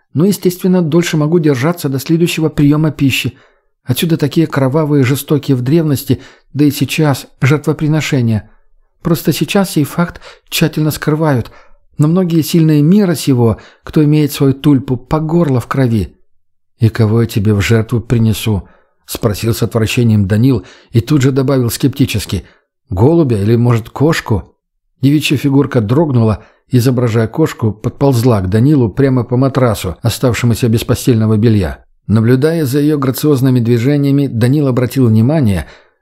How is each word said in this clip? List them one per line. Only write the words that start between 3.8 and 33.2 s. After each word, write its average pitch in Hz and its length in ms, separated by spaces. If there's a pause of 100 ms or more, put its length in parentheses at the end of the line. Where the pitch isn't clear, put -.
Отсюда 165 320
такие 156 300
кровавые 143 560
и - 20
жестокие 135 520
в 123 60
древности, 143 580 (320)
да 139 120
и 147 60
сейчас, 143 560 (140)
жертвоприношения. 143 1120 (520)
Просто 170 300
сейчас 185 400
сей 151 120
факт - 360 (280)
тщательно 151 420
скрывают. 151 600 (480)
Но 151 100
многие 170 340
сильные 156 380
мира 180 340
сего, 120 440 (240)
кто - 220
имеет 147 280
свою 139 220
тульпу, 135 420
по 156 240
горло 156 400
в - 60
крови». 117 480 (640)
«И 117 120
кого 113 320
я 113 40
тебе 107 280
в 101 60
жертву 113 400
принесу?» 110 680 (400)
спросил 107 460
с - 80
отвращением 110 680
Данил 113 360 (260)
и 117 100
тут 147 220
же 139 100
добавил 131 380
скептически: 117 720 (460)
«Голубя 123 480
или, 107 180
может, 117 320
кошку?» - 640 (460)
Девичья 143 360
фигурка 139 440
дрогнула, 113 640 (240)
изображая 120 580
кошку, 127 460
подползла 120 680
к 92 100
Данилу 120 400
прямо 131 340
по 120 120
матрасу, 123 680
оставшемуся 117 640
без 110 160
постельного 110 520
белья. 104 480 (220)
Наблюдая 131 580
за 139 160
её 151 180
грациозными 131 600